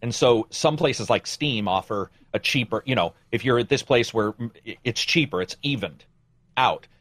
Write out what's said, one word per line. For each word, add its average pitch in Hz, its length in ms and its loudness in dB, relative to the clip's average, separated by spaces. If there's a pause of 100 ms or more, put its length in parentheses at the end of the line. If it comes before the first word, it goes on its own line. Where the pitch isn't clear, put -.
And 117 140 -4
so 120 340 4
some 151 280 0
places 139 320 -2
like 104 180 2
Steam 117 400 -4
offer 95 420 -2 (240)
a 107 60 0
cheaper, 117 460 -2
you 131 100 0
know, 85 180 0 (180)
if 113 140 -4
you're 123 140 2
at 117 100 -2
this 135 140 0
place 120 300 2
where, 107 180 2
mm, 117 180 -8 (160)
i-, 107 180 -12
it's - 180 -2
cheaper, 135 400 0
it's - 200 -8
evened 113 440 -6 (520)
out. 113 300 2 (140)